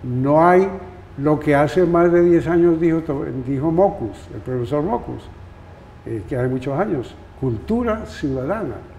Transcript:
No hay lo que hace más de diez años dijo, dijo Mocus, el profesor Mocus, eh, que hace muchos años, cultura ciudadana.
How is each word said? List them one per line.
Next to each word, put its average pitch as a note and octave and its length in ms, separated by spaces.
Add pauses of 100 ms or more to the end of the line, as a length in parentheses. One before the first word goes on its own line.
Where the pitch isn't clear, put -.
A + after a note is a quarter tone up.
No C3+ 420
hay F3+ 220 (500)
lo D3 220
que D3 160
hace D3+ 300
más E3+ 260
de F3 100
diez E3+ 260
años E3+ 340
dijo, E3 200 (460)
dijo C#3 240
Mocus, E3+ 460 (160)
el G#2+ 80
profesor B2+ 420
Mocus, A2+ 400 (800)
eh, A2+ 220
que C#3+ 80
hace B2+ 120
muchos C3 300
años, E3+ 380 (240)
cultura G#3+ 680
ciudadana. C#3+ 720 (240)